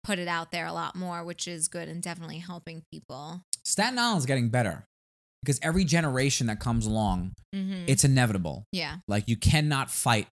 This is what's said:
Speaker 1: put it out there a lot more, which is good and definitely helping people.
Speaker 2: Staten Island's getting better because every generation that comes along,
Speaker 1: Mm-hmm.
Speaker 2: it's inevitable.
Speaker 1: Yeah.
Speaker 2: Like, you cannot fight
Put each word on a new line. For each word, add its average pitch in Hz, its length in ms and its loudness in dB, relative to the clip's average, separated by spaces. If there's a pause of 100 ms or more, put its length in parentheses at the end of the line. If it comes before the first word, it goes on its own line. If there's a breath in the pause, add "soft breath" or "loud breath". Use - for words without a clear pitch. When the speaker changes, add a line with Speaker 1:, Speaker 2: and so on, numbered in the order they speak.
Speaker 1:
put 202 160 -2
it 175 80 -4
out 170 240 -2
there 170 140 -2
a 170 60 -6
lot 165 220 -6
more, 175 300 -6
which 175 240 -8
is 165 180 -4
good 165 220 -6
and 165 120 -8
definitely 165 380 -10
helping 170 440 -14 (100)
people. 160 480 -12 (240)
Speaker 2:
Staten 240 340 0
Island's 214 280 2
getting 127 220 2
better 107 360 0 (580)
because 139 180 0
every 175 240 2
generation 135 640 2
that 107 140 -2
comes 117 260 0
along, 98 460 0 (200)
Speaker 1:
Mm-hmm. 190 360 -4
Speaker 2:
it's 139 160 4
inevitable. 107 680 4
Speaker 1:
Yeah. 160 260 -6 (120)
Speaker 2:
Like, 101 200 2
you 117 80 2
cannot 151 540 4
fight 113 360 4 (120)